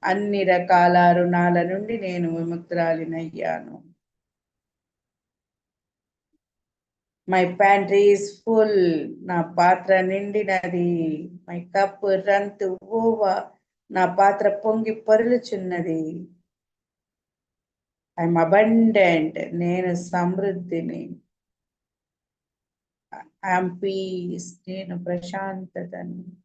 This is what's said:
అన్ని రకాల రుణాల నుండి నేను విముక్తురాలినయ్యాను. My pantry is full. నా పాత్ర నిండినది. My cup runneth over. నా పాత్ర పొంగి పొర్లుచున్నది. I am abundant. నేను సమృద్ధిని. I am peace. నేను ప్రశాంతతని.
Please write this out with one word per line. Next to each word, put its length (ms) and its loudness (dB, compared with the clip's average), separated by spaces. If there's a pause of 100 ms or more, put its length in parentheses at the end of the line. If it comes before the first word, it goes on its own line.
(100)
అన్ని 320 -2 (100)
రకాల 440 4 (200)
రుణాల 400 2 (140)
నుండి 260 -4 (120)
నేను 280 -2
విముక్తురాలినయ్యాను. 1400 -6 (3500)
My 160 4 (140)
pantry 460 4 (100)
is 100 -4 (180)
full. 340 2 (540)
నా 60 -2 (220)
పాత్ర 340 4 (180)
నిండినది. 840 -2 (560)
My 100 -10 (160)
cup 180 2 (360)
runneth 340 0 (380)
over. 360 0 (540)
నా 140 0 (140)
పాత్ర 280 4 (160)
పొంగి 320 -2 (120)
పొర్లుచున్నది. 960 0 (2250)
I 80 0
am 160 2
abundant. 920 4 (260)
నేను 300 -2 (180)
సమృద్ధిని. 920 -4 (2500)
I 100 0
am 100 -2 (140)
peace. 680 -6 (200)
నేను 360 -10
ప్రశాంతతని. 1160 -10 (220)